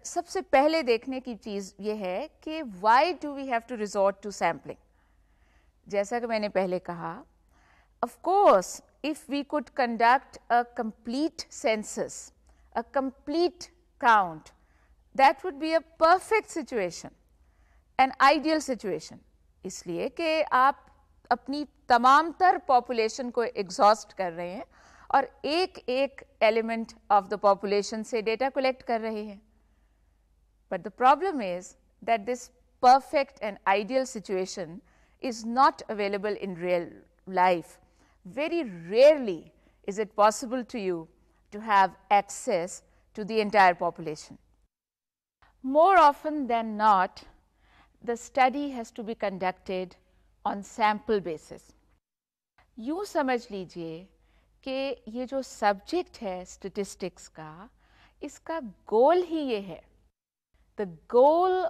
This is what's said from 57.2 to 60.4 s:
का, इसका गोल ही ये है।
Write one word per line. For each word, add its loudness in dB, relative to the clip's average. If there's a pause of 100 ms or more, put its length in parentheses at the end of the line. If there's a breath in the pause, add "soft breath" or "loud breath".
का, -20 (540 soft breath)
इसका -10 (280)
गोल 4
ही -6
ये -4
है। -14 (960)